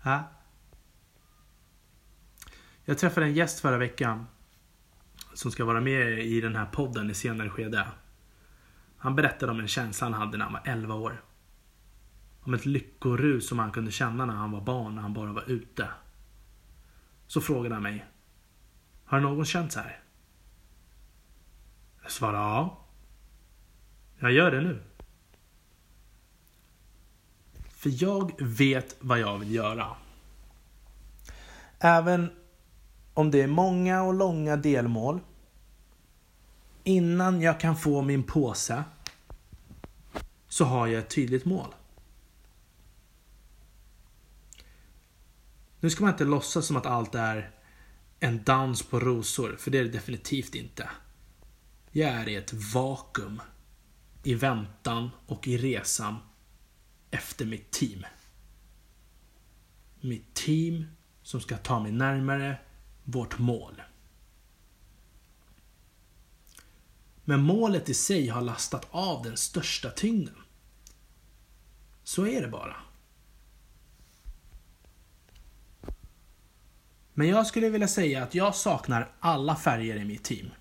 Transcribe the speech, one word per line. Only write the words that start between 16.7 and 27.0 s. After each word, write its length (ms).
Så 140
frågade 340
han 80
mig: 220
"Har 140
någon 260
känt 260
så 80
här?" 200
Jag 100
svarade: 320
"Ja. 420
Jag 120
gör 200
det 100
nu." 220